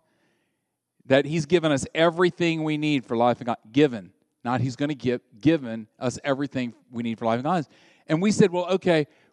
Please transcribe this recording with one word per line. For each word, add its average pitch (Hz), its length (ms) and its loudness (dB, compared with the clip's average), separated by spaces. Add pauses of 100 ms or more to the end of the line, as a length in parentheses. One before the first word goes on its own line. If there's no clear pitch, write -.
(1040)
That 135 200 4
he's 151 200 -2
given 160 260 2
us 135 220 -2
everything 165 720 0
we 151 140 -2
need 151 280 -2
for 123 100 -4
life 120 260 2
and 117 40 -12
God, 117 120 -4 (140)
given. 117 400 2 (320)
Not 120 180 -2
he's 127 140 -4
gonna 147 200 -4
give, 120 260 -2 (180)
given 117 480 0 (120)
us 123 240 -4
everything 135 500 -4 (180)
we 120 120 -8
need 113 160 -6
for 117 60 -6
life 113 100 2
and 123 80 -4
godliness. 160 260 -2 (380)
And 160 160 0
we 214 80 2
said, 196 200 4
"Well, 180 180 -2
okay, 175 360 2 (260)